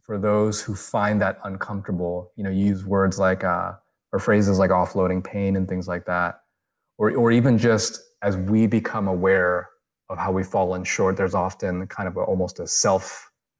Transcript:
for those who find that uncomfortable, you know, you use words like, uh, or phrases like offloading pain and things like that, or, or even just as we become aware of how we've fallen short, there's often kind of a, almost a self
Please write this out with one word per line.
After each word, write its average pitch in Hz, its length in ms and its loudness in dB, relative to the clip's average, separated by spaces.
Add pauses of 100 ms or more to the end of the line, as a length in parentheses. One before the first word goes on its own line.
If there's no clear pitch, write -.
for 107 160 -8
those 104 440 0
who 107 140 -6
find 104 460 0
that 98 220 -2
uncomfortable, 92 920 -6
you 107 80 -8
know, 98 60 -4
you 95 160 0
use 98 200 0
words 95 340 2
like, 92 240 2
uh, 90 300 -2 (380)
or 120 80 -2
phrases 104 400 4
like 95 120 4
offloading 92 520 0
pain 98 320 -2
and 95 120 -2
things 90 200 -6
like 87 180 -6
that, 87 360 -2 (560)
or, 107 180 2
or 117 160 4
even 120 260 6
just 110 440 2 (200)
as 101 160 0
we 104 300 4
become 104 400 0
aware 92 640 2 (400)
of 92 80 -8
how 95 140 -4
we've 92 160 -2
fallen 92 360 -2
short, 95 340 0
there's 95 180 -2
often 92 520 -2
kind 95 200 -8
of 90 100 -8
a, 90 40 -2
almost 92 380 -2
a 82 80 -8
self - 640 -2 (280)